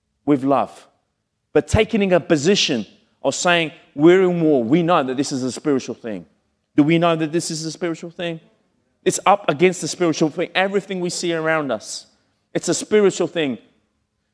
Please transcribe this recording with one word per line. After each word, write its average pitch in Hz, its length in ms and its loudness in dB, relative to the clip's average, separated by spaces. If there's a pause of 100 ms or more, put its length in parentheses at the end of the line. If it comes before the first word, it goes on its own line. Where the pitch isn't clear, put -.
(260)
with 139 200 0
love. 131 420 -2 (640)
But 147 160 0
taking 202 460 2
a 175 80 4
position 151 680 0 (340)
of 131 140 -2
saying, 170 380 0 (220)
"We're 175 280 6
in 180 160 2
war. 151 240 4
We 147 180 2
know 165 220 2
that 127 140 -6
this 143 160 -4
is 127 100 -4
a 127 80 -4
spiritual 131 440 -2
thing." 98 300 -10 (520)
Do 147 60 8
we 165 160 2
know 170 180 2
that 151 160 -4
this 170 180 -4
is 160 140 -8
a 160 60 -8
spiritual 165 400 -8
thing? 170 280 -8 (640)
It's - 220 0
up 196 240 2
against 170 320 0
the 156 80 -6
spiritual 165 400 -2
thing. 165 260 -8
Everything 190 460 -2
we 175 80 -4
see 170 240 -4
around 160 360 -2
us, - 380 -8 (460)
it's - 160 -4
a 165 40 2
spiritual 196 540 0
thing. 139 300 -4 (760)